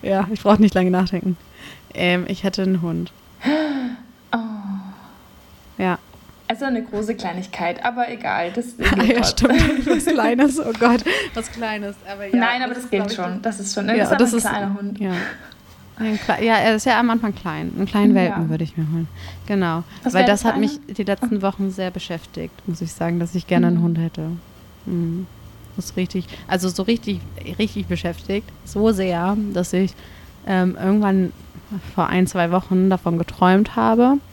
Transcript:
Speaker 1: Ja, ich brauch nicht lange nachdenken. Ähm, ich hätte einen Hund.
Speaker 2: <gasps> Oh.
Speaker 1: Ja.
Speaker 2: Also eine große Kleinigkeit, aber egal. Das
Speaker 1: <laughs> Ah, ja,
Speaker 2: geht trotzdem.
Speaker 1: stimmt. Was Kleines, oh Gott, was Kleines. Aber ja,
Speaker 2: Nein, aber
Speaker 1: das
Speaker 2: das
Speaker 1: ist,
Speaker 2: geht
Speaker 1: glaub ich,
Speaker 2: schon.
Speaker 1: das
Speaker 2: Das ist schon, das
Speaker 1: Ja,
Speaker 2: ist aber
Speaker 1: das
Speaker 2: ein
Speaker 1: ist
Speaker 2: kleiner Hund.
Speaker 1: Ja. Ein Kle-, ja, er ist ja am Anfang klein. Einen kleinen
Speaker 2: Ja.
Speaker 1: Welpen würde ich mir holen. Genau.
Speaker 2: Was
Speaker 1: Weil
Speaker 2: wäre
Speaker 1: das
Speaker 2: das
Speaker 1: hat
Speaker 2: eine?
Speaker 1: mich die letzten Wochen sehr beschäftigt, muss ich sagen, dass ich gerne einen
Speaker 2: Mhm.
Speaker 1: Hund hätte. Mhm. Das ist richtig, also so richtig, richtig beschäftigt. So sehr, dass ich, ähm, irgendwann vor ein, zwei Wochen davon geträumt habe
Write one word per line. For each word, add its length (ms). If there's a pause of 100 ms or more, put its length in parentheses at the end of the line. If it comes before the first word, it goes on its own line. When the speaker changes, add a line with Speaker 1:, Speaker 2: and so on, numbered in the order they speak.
Speaker 1:
Ja, 300
ich 100
brauch 160
nicht 160
lange 160
nachdenken. 460 (580)
Ähm, 320
ich 160
hätte 200
einen 200
Hund. 300 (320)
Speaker 2:
<gasps> 80 (800)
Oh. 40 (1400)
Speaker 1:
Ja. 200 (500)
Speaker 2:
Also 180
eine 160
große 320
Kleinigkeit, 720
aber 260
egal. 420
Das 140 (120)
Speaker 1:
<laughs> 20
Ah, 160
ja, 80
Speaker 2:
geht 140
trotzdem. 400
Speaker 1:
stimmt. 280
Was 200
Kleines, 540
oh 180
Gott, 260 (300)
was 160
Kleines. 460 (140)
Aber 160
ja, 120
Speaker 2:
Nein, 240
aber 120
Speaker 1:
das 20
Speaker 2:
das 80
Speaker 1:
ist, 60
Speaker 2:
geht 100
Speaker 1:
glaub 100
ich, 60
Speaker 2:
schon. 260
Speaker 1:
das 160
Speaker 2:
Das 80
ist 80
schon, 140
das 80
Speaker 1:
Ja, 80
Speaker 2:
ist 60
aber 80
Speaker 1:
das 140
Speaker 2:
ein 60
Speaker 1:
ist 100
Speaker 2:
kleiner 260
Hund. 240
Speaker 1:
Ja. 160 (840)
Ein 220
Kle-, 240
ja, 140
er 180
ist 120
ja 120
am 120
Anfang 240
klein. 420
Einen 100
kleinen 300
Speaker 2:
Ja. 60
Speaker 1:
Welpen 280
würde 140
ich 120
mir 160
holen. 160 (380)
Genau. 380 (180)
Speaker 2:
Was 120
Speaker 1:
Weil 60
Speaker 2:
wäre 100
Speaker 1:
das 100
Speaker 2:
das 80
Speaker 1:
hat 80
Speaker 2:
eine? 100
Speaker 1:
mich 120 (100)
die 160
letzten 380
Wochen 280
sehr 200
beschäftigt, 640 (120)
muss 140
ich 120
sagen, 260
dass 160
ich 120
gerne 220
einen 100
Speaker 2:
Mhm. 40
Speaker 1:
Hund 160
hätte. 240 (640)
Mhm. 400 (500)
Das 100
ist 100
richtig, 300 (220)
also 200
so 140
richtig, 380 (380)
richtig 280
beschäftigt. 600 (180)
So 280
sehr, 440 (180)
dass 180
ich, 220 (520)
ähm, 360
irgendwann 500 (640)
vor 140
ein, 180
zwei 240
Wochen 400
davon 260
geträumt 600
habe 420 (140)